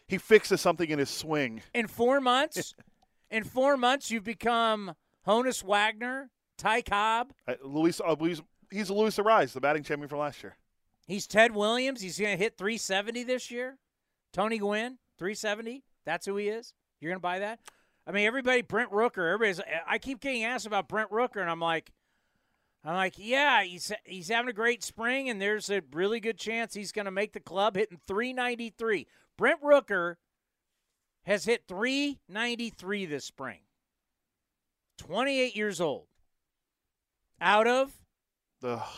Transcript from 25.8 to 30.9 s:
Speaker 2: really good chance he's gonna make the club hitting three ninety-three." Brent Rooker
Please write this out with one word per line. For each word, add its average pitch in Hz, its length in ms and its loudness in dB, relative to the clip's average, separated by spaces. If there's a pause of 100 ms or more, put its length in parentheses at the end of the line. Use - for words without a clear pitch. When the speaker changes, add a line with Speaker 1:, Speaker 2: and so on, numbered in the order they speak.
Speaker 2:
really 196 280 0
good 220 180 -4
chance 226 360 -6
he's 202 180 -10
gonna 202 180 -4
make 202 220 -2
the 202 80 -12
club 196 360 0
hitting 180 300 -2
three 226 280 -2
ninety-three." 233 720 -4 (320)
Brent 285 240 2
Rooker 202 540 4 (1080)